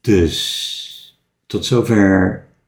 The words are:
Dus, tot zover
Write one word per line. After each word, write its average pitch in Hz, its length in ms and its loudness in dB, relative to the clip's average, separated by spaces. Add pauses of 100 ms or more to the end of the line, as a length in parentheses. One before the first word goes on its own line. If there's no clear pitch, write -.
Dus, - 1160 -4 (280)
tot - 180 -6
zover 101 800 2 (220)